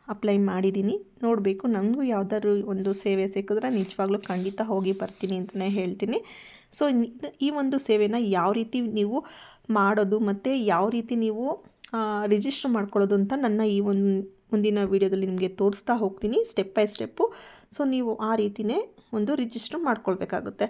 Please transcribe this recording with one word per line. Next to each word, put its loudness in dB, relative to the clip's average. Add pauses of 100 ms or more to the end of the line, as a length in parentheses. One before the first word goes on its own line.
ಅಪ್ಲೈ 2
ಮಾಡಿದ್ದೀನಿ, 2 (280)
ನೋಡಬೇಕು. 0
ನನಗೂ 2
ಯಾವುದಾದ್ರೂ 0
ಒಂದು -2
ಸೇವೆ 0
ಸಿಕ್ಕಿದ್ರೆ -2
ನಿಜವಾಗ್ಲೂ 0
ಖಂಡಿತ -4
ಹೋಗಿ 0
ಬರ್ತೀನಿ -4
ಅಂತಲೇ -4
ಹೇಳ್ತೀನಿ. -2 (540)
So -2 (580)
ಈ 0
ಒಂದು 0
ಸೇವೆನ 2
ಯಾವ 2
ರೀತಿ -2
ನೀವು -2 (520)
ಮಾಡೋದು 2
ಮತ್ತು 0 (100)
ಯಾವ 4
ರೀತಿ -2
ನೀವು, 0 (500)
ಆ, -2
ರಿಜಿಸ್ಟರ್ 2
ಮಾಡ್ಕೊಳ್ಳೋದು 2
ಅಂತ 2
ನನ್ನ 0
ಈ 2
ಒಂದು 2 (400)
ಮುಂದಿನ 2
ವೀಡಿಯೋದಲ್ಲಿ 2
ನಿಮಗೆ -2
ತೋರಿಸ್ತಾ 0
ಹೋಗ್ತೀನಿ 0 (120)
step -2
by 4
step. -8 (520)
So -2
ನೀವು 0
ಆ 0
ರೀತಿನೇ -2 (340)
ಒಂದು 0
ರಿಜಿಸ್ಟರ್ -6
ಮಾಡ್ಕೊಳ್ಬೇಕಾಗುತ್ತೆ. -2